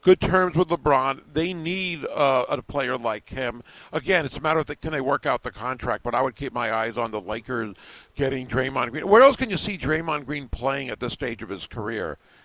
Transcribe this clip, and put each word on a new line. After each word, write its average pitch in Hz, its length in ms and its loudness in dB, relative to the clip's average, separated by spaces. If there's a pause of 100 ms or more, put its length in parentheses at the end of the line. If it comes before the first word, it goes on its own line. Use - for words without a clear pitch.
Good 180 180 8
terms 185 340 4
with 165 140 4
LeBron. 135 540 4 (100)
They 165 220 0
need, 170 500 -4
uh, 135 460 4
a 143 100 0
player 127 380 -2
like 110 320 -4
him. 120 320 -4 (280)
Again, 165 360 2
it's - 100 -8
a 135 40 -10
matter 156 180 2
of 156 80 0
the, 151 80 -8
can - 160 -6
they 151 100 0
work 139 260 0
out 127 160 2
the 123 80 -6
contract, 120 520 -4
but 120 120 -4
I 120 60 4
would 131 140 2
keep 135 180 -8
my 113 220 0
eyes 113 240 0
on 117 140 0
the 107 80 -2
Lakers 107 560 -6 (400)
getting 135 320 -2
Draymond 131 420 0
Green. 143 160 -6
Where 202 160 0
else 269 140 2
can 247 120 -4
you 196 80 -4
see 196 220 -4
Draymond 151 480 -4
Green 139 220 -8
playing 135 400 -4
at 113 100 -8
this 120 140 -4
stage 117 300 -6
of 98 80 -10
his 92 160 -8
career 104 520 -6 (260)